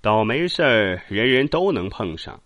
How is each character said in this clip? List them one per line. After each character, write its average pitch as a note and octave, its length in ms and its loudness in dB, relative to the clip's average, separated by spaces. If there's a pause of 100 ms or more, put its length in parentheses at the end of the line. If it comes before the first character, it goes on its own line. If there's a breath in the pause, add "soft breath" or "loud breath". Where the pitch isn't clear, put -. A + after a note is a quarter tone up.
倒 G#2+ 240 2
霉 C3+ 200 -2
事 F3 160 -4
儿 G#2+ 460 2
人 A2 220 0
人 C3 180 2
都 F3+ 240 0
能 F#2+ 160 -2
碰 F#2 300 -8
上， - 280 -16